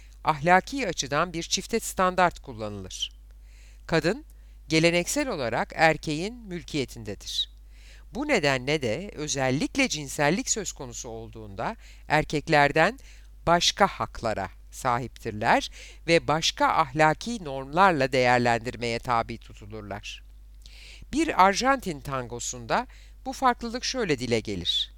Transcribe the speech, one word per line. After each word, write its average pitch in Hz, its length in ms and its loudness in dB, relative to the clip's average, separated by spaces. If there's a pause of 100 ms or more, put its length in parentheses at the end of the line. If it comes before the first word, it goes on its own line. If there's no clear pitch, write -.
(240)
ahlaki 180 640 2
açıdan 156 460 -2
bir 165 100 -6
çifte - 360 -2
standart 180 600 2
kullanılır. 104 720 -10 (760)
Kadın, 170 380 0 (420)
geleneksel 170 600 2
olarak 147 480 -2
erkeğin 160 600 0
mülkiyetindedir. 151 1120 -8 (640)
Bu 285 140 -4
nedenle 147 540 0
de 135 340 -4
özellikle 143 760 -2
cinsellik 151 600 -2
söz 202 220 -4
konusu 123 380 -14
olduğunda 113 680 -8 (320)
erkeklerden 156 920 4 (480)
başka 175 400 4
haklara 104 640 -4 (220)
sahiptirler 120 1000 0 (360)
ve 165 200 4
başka 160 400 2
ahlaki 156 760 2
normlarla 139 680 2
değerlendirmeye 120 880 2
tabi 117 380 -2
tutulurlar. 104 840 -14 (920)
Bir 294 320 4
Arjantin 196 560 2
tangosunda 127 840 -4 (380)
bu 262 80 -8
farklılık 240 520 -2
şöyle 190 340 0
dile 117 200 0
gelir: - 580 -4